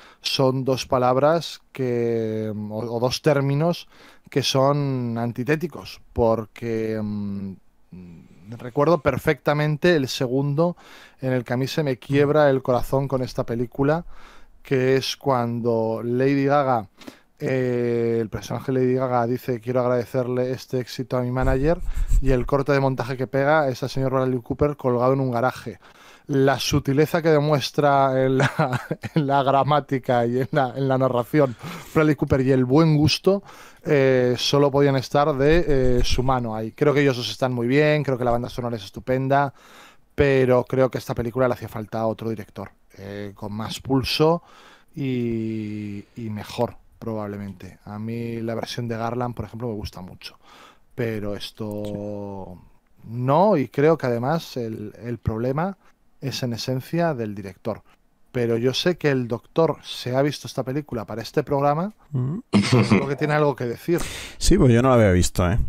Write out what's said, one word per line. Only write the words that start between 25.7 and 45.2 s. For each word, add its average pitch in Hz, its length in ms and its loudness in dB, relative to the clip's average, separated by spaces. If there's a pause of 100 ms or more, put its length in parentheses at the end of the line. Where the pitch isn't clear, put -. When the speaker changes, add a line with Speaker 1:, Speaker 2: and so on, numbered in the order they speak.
Speaker 1:
La 135 320 2
sutileza 147 640 0
que 165 60 2
demuestra 139 920 2
en 131 140 2
la, 135 140 2
<laughs> - 640 -4
en 151 100 2
la 139 160 2
gramática 135 880 2
y 123 140 0
en 131 100 -4
la, 127 240 0
en 135 120 -2
la 131 120 2
narración 127 560 2 (400)
Bradley 151 200 4
Cooper 143 260 0
y 131 100 2
el 131 140 4
buen 151 300 6
gusto, 185 460 2 (420)
eh, 131 540 4
solo 143 320 2
podían 139 280 4
estar 143 380 0
de, 151 320 4
eh, 127 360 4
su - 180 2
mano 123 340 0
ahí. 110 180 -6
Creo 147 200 2
que 143 80 2
ellos 135 160 2
dos 110 140 -6
están 127 220 -2
muy 120 120 -2
bien, 151 380 4
creo 135 120 -2
que 120 100 -4
la 120 60 2
banda 120 180 -2
sonora 120 260 -6
es 101 80 -10
estupenda, 131 720 -2 (580)
pero 131 520 4
creo 131 260 0
que 120 80 -6
esta 123 160 -8
película 120 320 0
le 120 80 -2
hacía 113 140 -10
falta 110 320 -8
a 113 40 0
otro 110 240 -4
director, 104 400 -12 (300)
eh, 101 340 -12
con 104 200 -12
más 110 260 -8
pulso 151 640 0 (600)
y, 110 1000 -6 (120)